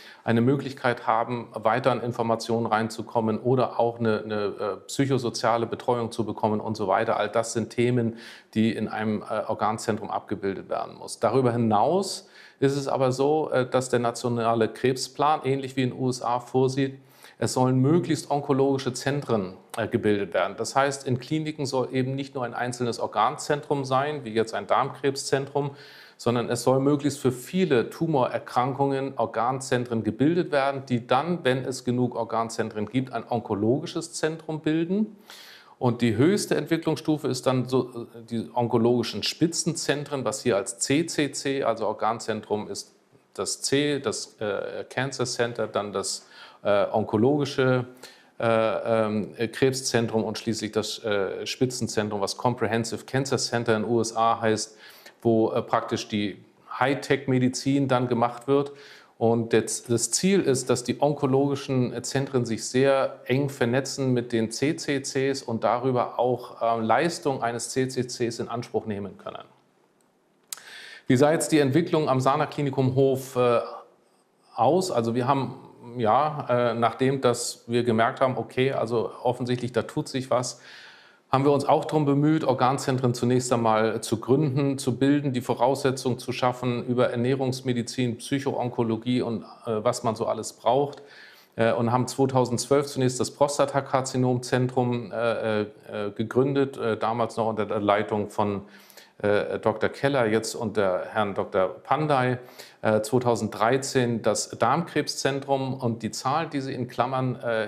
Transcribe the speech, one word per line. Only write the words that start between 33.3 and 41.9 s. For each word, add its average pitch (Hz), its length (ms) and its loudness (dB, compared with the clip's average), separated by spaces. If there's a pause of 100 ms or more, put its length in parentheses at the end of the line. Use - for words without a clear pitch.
Zentrum 160 460 -6
bilden. 170 540 0 (640)
Und 120 220 0
die 117 160 2
höchste 175 400 4
Entwicklungsstufe 151 720 -2
ist 127 180 -4
dann 127 220 2
so, 127 460 -2
äh, 117 160 -16
die 113 240 -4
onkologischen 117 680 2
Spitzenzentren, 147 1000 -2
was 110 160 -2
hier 110 160 2
als - 220 -4
C 151 260 0
C 147 280 -2
C, 135 320 -4
also 110 220 0
Organzentrum 107 840 -4